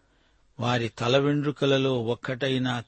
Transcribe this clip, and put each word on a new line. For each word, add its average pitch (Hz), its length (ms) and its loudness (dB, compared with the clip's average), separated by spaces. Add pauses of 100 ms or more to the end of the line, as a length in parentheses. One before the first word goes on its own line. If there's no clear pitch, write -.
(600)
వారి 120 280 0
తల 120 300 0
వెండ్రుకలలో 139 840 2
ఒక్కటైనా 127 840 -2